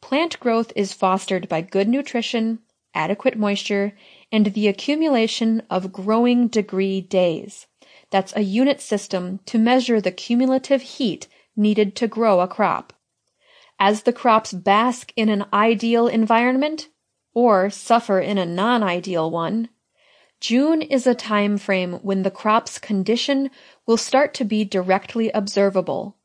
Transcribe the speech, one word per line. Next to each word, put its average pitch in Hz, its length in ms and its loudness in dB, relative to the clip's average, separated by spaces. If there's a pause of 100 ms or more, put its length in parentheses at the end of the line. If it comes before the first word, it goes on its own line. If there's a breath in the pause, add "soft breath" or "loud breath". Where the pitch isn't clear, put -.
Plant 320 400 -2
growth 233 340 0
is 196 200 -2
fostered 190 560 -2
by 165 100 -2
good 196 280 0
nutrition, 233 720 -2 (340)
adequate 202 420 -2
moisture, 202 560 -2 (400 soft breath)
and 214 140 4
the 208 220 0
accumulation 226 1000 0
of 185 240 -4
growing 233 560 2
degree 196 540 -2
days. 180 640 -2 (440 soft breath)
That's 190 260 -2
a 214 60 0
unit 226 380 0
system 190 680 -6
to - 120 -2
measure 240 420 2
the 185 120 -2
cumulative 262 680 0
heat - 460 -6 (300 soft breath)
needed 208 400 2
to 240 100 -2
grow 202 340 2
a 180 60 0
crop. - 460 -2 (880 soft breath)
As 208 240 2
the 240 80 2
crops 220 400 2
bask 208 640 0
in 220 120 0
an 208 240 0
ideal 233 540 2
environment, 247 840 0 (460)
or 208 340 4
suffer 208 520 0
in 156 180 -2
a 180 80 -2
non-ideal 180 840 -2
one, 180 380 -4 (720 soft breath)
June 302 420 2
is 277 240 0
a 247 100 4
time 208 420 0
frame 185 360 -2
when 196 280 -4
the 185 80 0
crop's 214 480 -2
condition 240 720 -2 (360 soft breath)
will 226 100 2
start 277 380 0
to 262 100 -4
be 214 200 0
directly 196 680 -2
observable. 196 920 -2